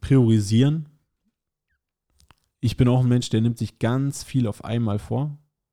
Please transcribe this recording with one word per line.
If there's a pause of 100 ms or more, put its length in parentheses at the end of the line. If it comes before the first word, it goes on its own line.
priorisieren. (1700)
Ich
bin
auch
ein
Mensch,
der
nimmt
sich
ganz
viel
auf
einmal
vor. (340)